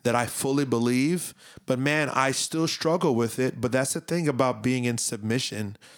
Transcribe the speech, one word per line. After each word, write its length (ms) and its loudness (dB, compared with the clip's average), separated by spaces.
that 120 2
I 120 2
fully 360 0
believe. 720 0
But 140 0
man, 300 2
I 220 2
still 360 -2
struggle 480 0
with 240 0
it. 200 0
But 140 -2
that's 200 0
the 60 -6
thing 300 -2
about 340 0
being 220 0
in 120 0
submission 800 -4